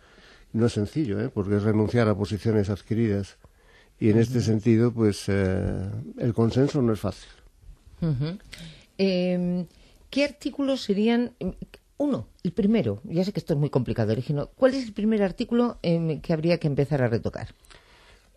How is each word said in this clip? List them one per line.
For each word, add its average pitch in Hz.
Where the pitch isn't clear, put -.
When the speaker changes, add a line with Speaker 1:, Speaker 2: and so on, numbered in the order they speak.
Speaker 1:
no 117
es 113
sencillo, 104
¿eh? 127
Porque 101
es 101
renunciar 107
a 104
posiciones 104
adquiridas. 104
Y 113
en 107
este 120
Speaker 2:
Ujú. 107
Speaker 1:
sentido, 113
pues, 110
eh, 95
el 120
consenso 127
no 117
es 104
fácil. -
Speaker 2:
Ujú. 156
Em, 180
¿qué 277
artículos 269
serían? 233
Em, 185
uno, 262
el 180
primero, 190
ya 165
sé 196
que -
esto -
es 143
muy 147
complicado, 113
Regino. 139
¿Cuál 262
es 262
el 214
primer 214
artículo, 233
em, 165
que -
habría 165
que 165
empezar 143
a 123
retocar? 110